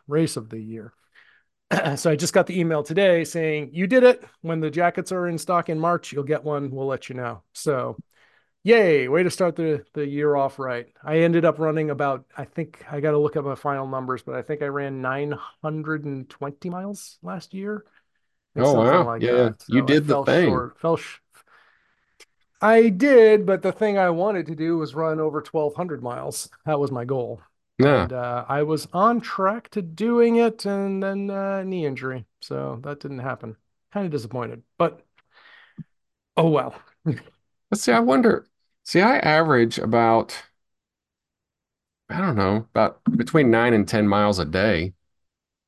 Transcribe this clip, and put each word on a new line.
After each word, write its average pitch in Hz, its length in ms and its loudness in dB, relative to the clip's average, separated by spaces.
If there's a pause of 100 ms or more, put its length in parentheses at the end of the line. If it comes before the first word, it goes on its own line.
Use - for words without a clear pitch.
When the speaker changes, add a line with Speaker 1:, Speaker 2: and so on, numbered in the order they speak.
Speaker 1:
race 151 280 0
of 113 120 -10
the 113 120 -14
year. 110 320 -14 (800)
<clears throat> 160 260 -2
So - 140 0
I 151 60 2
just 151 180 -2
got 185 140 4
the 180 100 -4
email 165 240 0
today 170 420 2
saying, 151 480 -4
"You 175 140 -2
did 254 160 4
it. 247 220 6 (180)
When 165 180 -4
the 156 100 -2
jackets 175 420 -2
are 180 160 -4
in 170 100 -4
stock 170 300 -2
in 160 100 -4
March, 165 340 -2
you'll 143 120 -6
get 151 200 -4
one. 143 260 -6
We'll 135 180 -8
let 131 200 -8
you 131 60 -12
know." 120 280 -10 (100)
So 123 440 -4 (640)
yay, 175 460 4
way 160 140 2
to 180 80 0
start 175 260 -2
the, 156 280 -4 (100)
the 147 120 -6
year 143 300 0
off 139 220 -2
right. 123 280 -6 (160)
I 156 180 0
ended 170 260 4
up 151 120 2
running 156 320 -2
about, 139 360 -4 (100)
I 139 80 -10
think, 160 460 -12
I 147 100 -8
gotta 151 180 0
look 147 180 0
at 147 80 -4
my 139 100 -6
final 135 320 -6
numbers, 127 360 -6
but 131 120 -12
I 127 80 -8
think 147 200 -8
I 143 40 -2
ran 139 340 -6
nine 139 340 -6 (280)
hundred 156 420 -6
and 135 240 -10
twenty 143 420 -12
miles 190 520 -12
last 180 320 -14
year. 208 300 -10 (720)
It's 127 140 2
Speaker 2:
Oh, 147 40 6
Speaker 1:
something 113 120 4 (160)
Speaker 2:
wow. 143 60 0
Speaker 1:
like 117 160 -4
Speaker 2:
Yeah, 120 80 2
Speaker 1:
that. 123 360 2
Speaker 2:
you 123 140 2
Speaker 1:
So 135 40 2
I - 20 -4
Speaker 2:
did 147 200 4
the 143 80 2
Speaker 1:
fell 139 100 -2
Speaker 2:
thing. 151 220 4
Speaker 1:
short, 123 340 -2
fell 165 160 2
sh-, - 240 -14 (1400)
I 226 300 6
did, 214 560 8
but 185 160 2
the 190 100 0
thing 208 260 0
I 180 120 4
wanted 175 360 -2
to 160 80 -10
do 160 240 -2
was 143 160 -6
run 156 260 -2
over 151 220 -2
twelve 151 320 -2
hundred 160 280 -8
miles. 127 460 -10 (180)
That 151 140 0
was 139 100 -2
my 123 140 -6
goal. 120 360 -6 (380)
Speaker 2:
Yeah. 135 240 6
Speaker 1:
And, 104 100 -4
uh, 123 360 -6
I 139 140 -2
was 151 300 -2
on 214 280 2
track 196 500 -4
to 208 120 -6
doing 233 540 2
it, 226 300 0
and 196 360 -4
then, 196 280 -4
uh, 196 320 -6
knee 185 240 -4
injury. 127 400 -8 (160)
So 135 400 -8
that 143 180 -12
didn't 139 200 -12
happen. 123 360 -10 (360)
Kinda 196 180 -4
disappointed, 117 520 -8 (160)
but 165 240 -2 (1300)
oh 165 140 4
well. 139 240 0 (300)
<laughs> 143 100 -2 (560)
Speaker 2:
But 214 80 -2
see, 240 140 0
I 226 80 4
wonder, 240 480 2 (340)
see, - 180 0
I 247 180 4
average 151 600 4
about, 113 580 2 (1700)
I 165 120 -6
don't 185 160 0
know, 101 380 0
about 110 260 2 (160)
between 127 340 2
nine 117 240 4
and 104 120 4
ten 107 220 2
miles 101 320 2
a 85 40 -2
day, 92 500 0 (720)